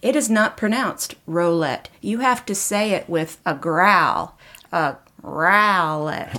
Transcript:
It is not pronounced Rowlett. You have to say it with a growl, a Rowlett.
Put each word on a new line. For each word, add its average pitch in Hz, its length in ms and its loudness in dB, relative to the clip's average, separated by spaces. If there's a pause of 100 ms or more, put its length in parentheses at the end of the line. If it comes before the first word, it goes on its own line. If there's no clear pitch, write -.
It 262 140 2
is 247 120 0
not 220 280 2
pronounced 220 580 -4 (120)
Rowlett. 165 600 0 (140)
You 214 180 -4
have 247 280 0
to 202 80 -4
say 208 360 -2
it - 180 -2
with 160 380 -4
a 165 80 -2
growl, 165 840 2 (320)
a 151 260 0 (260)
Rowlett. 160 1160 0